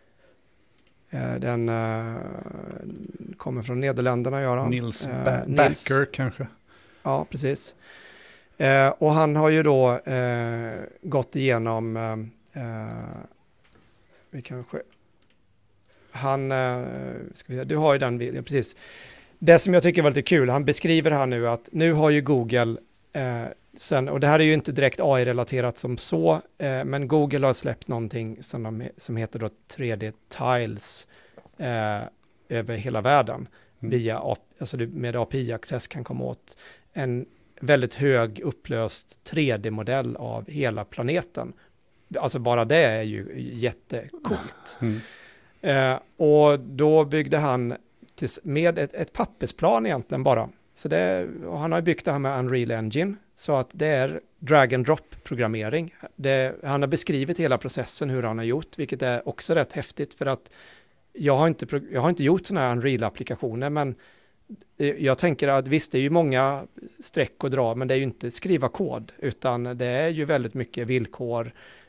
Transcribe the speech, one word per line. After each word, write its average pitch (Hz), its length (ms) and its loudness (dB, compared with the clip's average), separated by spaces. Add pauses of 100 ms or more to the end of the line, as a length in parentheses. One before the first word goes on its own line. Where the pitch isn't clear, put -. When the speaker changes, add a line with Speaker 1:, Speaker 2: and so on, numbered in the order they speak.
(1080)
Speaker 1:
eh, 123 300 -6
den, 120 300 -2
eh, 113 460 -4 (1200)
kommer 127 260 -8
från 123 160 -4
Nederländerna, 127 640 0
gör 123 160 0
han. 127 120 0
Speaker 2:
Nils 123 380 -4
Speaker 1:
Eh, 127 160 -4
Speaker 2:
Ba-, 127 240 0
Speaker 1:
Nils. 143 420 2
Speaker 2:
Backer, 135 240 4
kanske? 127 340 -4 (560)
Speaker 1:
Ja, 139 260 0
precis. 135 460 -4 (840)
Eh, 135 320 6
och 151 240 2
han 156 220 4
har 156 140 6
ju 156 140 4
då, 131 340 6
eh, 120 760 -2 (300)
gått 139 340 -2
igenom, 113 600 0
eh, 113 680 -8
eh, 113 340 -10 (1300)
vi 135 100 -14
kanske, 127 360 -12 (1300)
han, 135 400 -2
eh, 127 300 0 (520)
ska - 200 -14
vi 123 60 -8
se, 131 40 -8
du 139 120 -2
har 151 180 4
ju 139 60 4
den 123 180 0
bilden, 123 260 -6
precis. 135 320 -2 (640)
Det 165 200 10
som 190 140 2
jag 175 100 8
tycker 175 180 4
var 147 80 6
lite 135 120 2
kul, 135 280 4
han 135 160 2
beskriver 160 460 2
här 139 140 2
nu 120 240 0
att 117 220 -4
nu 165 220 4
har 151 160 6
ju 147 120 6
Google, 120 560 2 (360)
eh, 123 300 -4 (340)
sen, 135 320 0
och 139 100 -2
det 143 80 4
här 151 120 8
är 160 40 8
ju 156 100 6
inte 151 180 0
direkt 139 320 2
A 135 160 4
I-relaterat 123 580 0
som 123 200 -6
så, 165 360 2 (240)
eh, 135 280 -2
men 135 220 -4
Google 143 380 2
har 131 80 4
släppt - 340 -6
någonting 117 560 -6
som 120 200 -10
de 113 180 -8
he-, 127 160 -10
som 113 200 -8
heter 110 220 -6
då 110 100 -4 (180)
tre 120 280 -6
D 107 160 -8 (180)
Tiles, 120 800 -4 (500)
eh, 110 440 -2 (480)
över 117 280 -4
hela 110 240 -4
världen. 127 460 2 (320)
Speaker 2:
Mm. - 120 -4
Speaker 1:
Via 113 280 -2
ap-, - 200 -4 (200)
alltså, 127 180 -8
du 147 100 -2
med 123 280 -6
A 117 160 0
P 139 60 -4
I-access 120 500 -6
kan 135 160 -10
komma 127 200 -8
åt - 340 -12 (360)
en 127 320 -4 (340)
väldigt 127 340 2
hög 120 460 2
upplöst - 840 -6
tre 139 340 0
D-modell 110 580 -4
av 113 340 -8
hela 117 360 -4
planeten. - 680 -4 (680)
Alltså, 139 200 -2
bara 120 260 2
det 147 120 4
är 113 260 4
ju 107 240 -6 (100)
jättecoolt. 123 1400 -8
Speaker 2:
Mm. 110 200 -2 (640)
Speaker 1:
Eh, 135 380 2 (180)
och 147 420 6
då 147 460 4
byggde 151 320 0
han 127 380 0 (400)
tills-, - 280 -6
med 165 340 0
ett, 147 160 -4
ett - 200 -6
pappersplan 208 720 0
egentligen 135 380 -2
bara. 123 260 2 (260)
Så - 120 -10
det, 180 400 2 (180)
och 170 140 -8
han 160 120 -2
har 170 100 2
byggt 165 240 0
det 156 60 0
här 143 80 0
med 135 200 -2
Unreal 123 320 0
Engine, 117 440 -2 (200)
så - 200 -2
att 131 180 0
det 151 140 -2
är 147 340 0 (180)
drag 135 340 6
and 127 120 2
drop - 380 0
programmering. 117 720 -2 (200)
Det, 135 480 0
han 139 180 0
har 139 60 0
beskrivit 151 520 -2
hela 135 180 2
processen 135 520 -4
hur 127 140 -2
han 110 140 -2
har 113 80 -4
gjort, 139 340 -4
vilket 135 220 -4
är 123 260 -2
också - 280 -4
rätt 143 180 0
häftigt, - 400 -8
för - 120 -6
att 131 260 -4 (640)
jag 139 240 2
har 160 100 4
inte 151 180 -2
pro-, 143 260 -6
jag 127 100 0
har 156 80 2
inte 175 140 0
gjort 185 220 4
såna 190 140 -2
här 127 120 2
Unreal-applikationer, 120 1000 -2
men, 143 260 -2 (840)
eh, 143 100 0 (160)
jag 131 140 4
tänker 147 300 0
att 135 200 2
visst, 151 240 0
det 135 60 0
är 127 40 4
ju 139 80 0
många 139 540 2 (400)
streck - 400 -4
att 135 80 -2
dra, 120 240 0
men 127 120 -4
det 131 60 2
är 131 40 2
ju 135 60 2
inte 120 280 -6
skriva 151 380 0
kod, 127 500 -6
utan 123 440 -2
det 123 220 -4
är 135 240 0
ju 156 160 -2
väldigt 135 280 0
mycket 120 340 -6
villkor. 117 640 -2 (380)